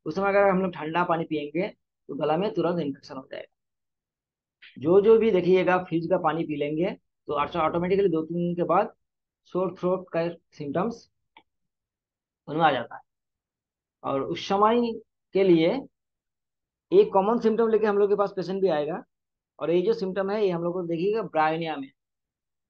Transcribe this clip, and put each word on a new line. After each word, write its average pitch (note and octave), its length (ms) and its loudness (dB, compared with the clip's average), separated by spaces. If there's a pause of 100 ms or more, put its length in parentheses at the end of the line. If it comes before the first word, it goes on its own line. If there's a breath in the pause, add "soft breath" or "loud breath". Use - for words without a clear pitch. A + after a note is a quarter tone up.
उस D#3 100 -8
समय G3 140 0
अगर G3+ 200 4
हम F#3 120 2
लोग F#3 120 -2
ठंडा D#3+ 320 -4
पानी E3 200 0
पियेंगे D3+ 420 -4
तो - 480 -18
गला D3+ 220 0
में G3+ 160 -2
तुरंत E3+ 260 -2
infection C#3 380 -8
हो C3 140 -16
जाएगा। - 160 -14 (1300 loud breath)
जो E3 240 4
जो A3+ 180 8
भी A3 120 2
देखिएगा F3+ 520 4
fridge E3 260 -4
का F3+ 100 2
पानी D#3+ 240 0
पी D3+ 120 -6
लेंगे D#3 360 -2 (360)
तो D3 60 -6
ऑटो-, C#3+ 280 -2
automatically F3+ 480 0
दो D#3+ 140 0
तीन E3+ 140 -8
दिन F3 180 -2
के F3 100 -2
बाद F#3+ 280 0 (600)
sore F#3 220 -4
throat F#3 340 -4
का E3+ 180 -2 (260)
symptoms E3 560 -6 (1400)
उनमें D#3 180 -2
आ D3 60 4
जाता A#2+ 240 -4
है। - 60 -20 (1000)
और C3+ 200 -4
उस - 240 -8
समय A3 340 4 (540)
के G3 80 4
लिए E3+ 260 6 (1200)
एक G3 220 6
common G3+ 260 2
symptom A3 280 2
लेके A3 180 2
हम G3+ 120 0
लोग G3+ 120 4
के G3+ 60 0
पास G3 200 0
patient F#3+ 260 -6
भी F#3+ 80 4
आएगा, D#3 340 -4 (560)
और D3+ 120 -2
ये F3+ 100 2
जो A3 120 2
symptom G3 380 -4
है G#3+ 120 -2
ये F#3+ 80 2
हम E3+ 120 -4
लोग F3 100 -2
को F#3 100 -4
देखिएगा F3+ 400 -2
bryonia D#3+ 540 -2
में। C#3 120 -12 (800)